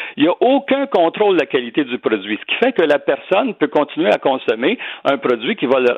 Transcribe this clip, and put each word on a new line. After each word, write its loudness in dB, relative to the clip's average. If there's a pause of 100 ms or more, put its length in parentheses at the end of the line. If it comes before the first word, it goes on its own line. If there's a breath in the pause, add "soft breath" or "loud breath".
(180 loud breath)
il 2
n'y 4
a 0
aucun 2
contrôle 2
de 4
la -2
qualité -2
du -6
produit, -2
ce -18
qui -4
fait 2
que 2
la 2
personne -2
peut -2
continuer 0
à 2
consommer 0 (280 loud breath)
un 2
produit -2
qui -4
va 2
le, 2